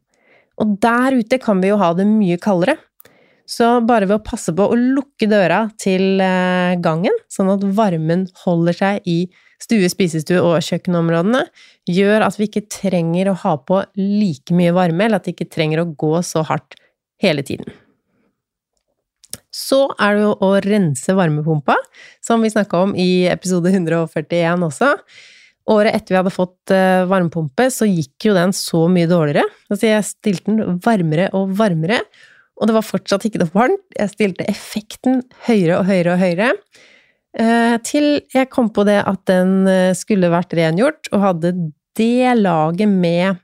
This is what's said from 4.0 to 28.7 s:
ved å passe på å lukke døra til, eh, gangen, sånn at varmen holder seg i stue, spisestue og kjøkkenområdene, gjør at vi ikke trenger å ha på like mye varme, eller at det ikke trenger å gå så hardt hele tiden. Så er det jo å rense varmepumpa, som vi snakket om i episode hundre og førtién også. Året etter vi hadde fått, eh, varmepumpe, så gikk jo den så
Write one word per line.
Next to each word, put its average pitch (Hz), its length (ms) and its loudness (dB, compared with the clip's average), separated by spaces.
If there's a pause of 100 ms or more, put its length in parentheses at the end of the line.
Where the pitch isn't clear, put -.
ved 214 140 0
å - 20 -20
passe - 320 -8
på 196 160 2
å 233 60 0
lukke 254 500 -2
døra 202 380 2 (120)
til, 190 440 0
eh, 180 580 0
gangen, 170 320 0 (160)
sånn 190 240 -2
at 202 140 -2 (100)
varmen 180 540 0 (160)
holder 170 280 0
seg 196 320 -4
i 175 220 -2 (320)
stue, 190 320 0
spisestue 175 480 -2
og 165 240 2
kjøkkenområdene, 175 800 -2 (460)
gjør 196 340 2
at 196 160 -2
vi 208 80 -2
ikke 208 220 -8
trenger 180 640 -2
å 185 40 -2
ha 175 220 -2
på 190 260 -2 (140)
like 196 580 -2
mye 175 160 2
varme, 175 340 0
eller 220 140 0
at - 80 -12
det 175 80 -8
ikke - 160 -10
trenger 156 320 -2
å 170 120 -8
gå 156 280 -2
så 160 220 -4
hardt - 300 -4 (460)
hele 151 220 0
tiden. - 240 -10 (1900)
Så 269 320 0 (160)
er 208 140 2
det 208 80 2
jo 208 180 2
å 190 80 2 (160)
rense 190 480 0
varmepumpa, 156 640 0 (500)
som 226 160 2
vi 220 80 2
snakket 202 300 0
om 196 180 0
i 180 320 2
episode 175 440 0
hundre 170 280 0
og 160 120 -4
førtién 170 520 -2
også. 247 300 0 (720)
Året 214 260 2
etter - 200 -6
vi 185 40 2
hadde 185 140 -2
fått, - 400 -4
eh, 185 340 2
varmepumpe, 180 640 0
så 220 160 -2
gikk 180 400 -2
jo 214 60 2
den 180 180 2
så 165 400 0